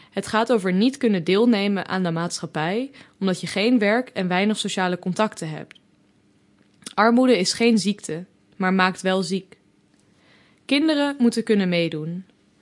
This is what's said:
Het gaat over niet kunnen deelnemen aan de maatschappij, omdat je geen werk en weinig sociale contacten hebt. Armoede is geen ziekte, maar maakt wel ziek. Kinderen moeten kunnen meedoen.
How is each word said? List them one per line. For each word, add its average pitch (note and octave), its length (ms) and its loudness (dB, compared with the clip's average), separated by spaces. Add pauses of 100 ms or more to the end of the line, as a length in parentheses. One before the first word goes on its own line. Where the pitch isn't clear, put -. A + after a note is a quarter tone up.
(100)
Het G3 160 -6
gaat A3+ 260 0
over F#3+ 200 2
niet A#3 240 2
kunnen G3+ 280 0
deelnemen G3+ 640 2
aan F#3+ 140 -2
de F3 80 0
maatschappij, E3+ 800 -4 (280)
omdat F#3+ 220 -2
je F3 60 -8
geen A3+ 320 2
werk G#3+ 300 2
en F#3 200 -4
weinig G3+ 300 0
sociale F3+ 400 -2
contacten F3+ 500 -4
hebt. D#3 300 -14 (1160)
Armoede A#3 440 4
is F#3 140 -2
geen A#3 260 2
ziekte, F3+ 460 -4 (320)
maar F#3 180 0
maakt F#3 260 0
wel F#3+ 220 0
ziek. F#3 340 -6 (1080)
Kinderen C#4+ 540 0
moeten A#3 240 2
kunnen G3+ 260 0
meedoen. E3+ 560 -2 (380)